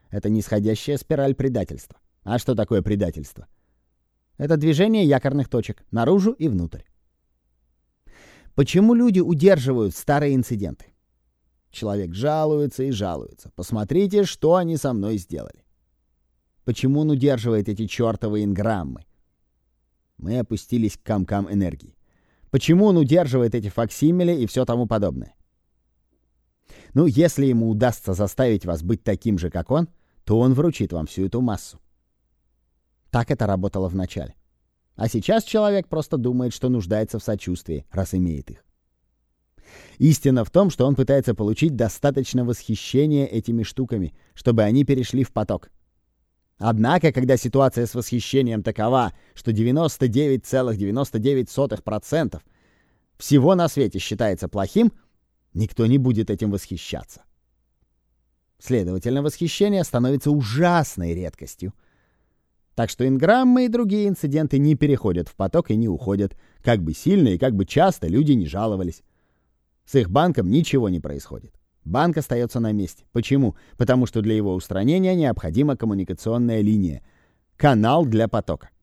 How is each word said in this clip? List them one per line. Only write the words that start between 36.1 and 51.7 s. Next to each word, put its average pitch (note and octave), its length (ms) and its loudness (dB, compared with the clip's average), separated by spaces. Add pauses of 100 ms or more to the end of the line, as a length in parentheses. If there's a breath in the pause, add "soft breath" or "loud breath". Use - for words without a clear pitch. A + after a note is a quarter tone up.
думает, B2 360 -2
что - 160 -4
нуждается G#2+ 500 -2
в - 40 -12
сочувствии, F2+ 680 -6
раз F#2+ 220 -4
имеет F2 380 -4
их. - 140 -20 (1300 loud breath)
Истина C3+ 460 4
в G#2 60 -6
том, F#3+ 200 4
что B2 160 0
он C#3 100 2
пытается C3 400 0
получить A2+ 400 0
достаточно B2+ 720 -2
восхищения C#3 800 0
этими A#2 380 -4
штуками, A2 500 -6 (200)
чтобы A2+ 300 2
они A#2 220 4
перешли B2+ 380 0
в - 80 -4
поток. G#2+ 400 -6 (840)
Однако, A#2+ 540 2
когда B2+ 260 2
ситуация B2+ 480 0
с - 80 -10
восхищением A#2+ 720 -2
такова, A2+ 500 0 (220 soft breath)
что - 160 -4
девяносто B2+ 560 0
девять C3 380 0
целых B2 320 -2
девяносто A2 420 -4
девять B2+ 300 0
сотых B2+ 340 -4